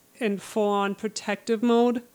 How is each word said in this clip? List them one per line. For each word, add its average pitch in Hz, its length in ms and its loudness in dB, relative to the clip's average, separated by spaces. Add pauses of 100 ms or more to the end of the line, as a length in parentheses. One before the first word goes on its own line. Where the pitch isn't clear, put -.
(200)
in 202 180 -2
full-on 202 560 -2
protective 214 680 -4
mode 240 400 2 (120)